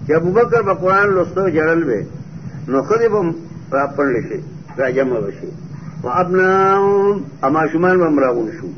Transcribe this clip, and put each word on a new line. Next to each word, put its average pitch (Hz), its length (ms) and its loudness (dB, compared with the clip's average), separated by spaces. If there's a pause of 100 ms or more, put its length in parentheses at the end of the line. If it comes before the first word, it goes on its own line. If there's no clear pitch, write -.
چې 143 40 0
ابوبکر 214 500 2
به 196 120 0
قرآن 190 340 2
لوسته، 190 480 0
ژړل 160 340 2
به، 107 100 0 (680)
نو 131 160 0
ښځې 226 280 2
به 208 80 2
هم 165 160 0 (360)
را 139 140 2 (100)
پنډې 135 320 0
شي، 107 120 -8 (380)
را 127 140 0
جمع 127 280 0
به 98 200 -4
شي. - 100 -12 (540)
و - 40 -6
ابناهم، 196 1120 2 (220)
او 135 60 2
ماشومان 160 500 2
به 170 80 4
هم 147 120 2
راغونډ 120 400 0
شو. 90 180 -10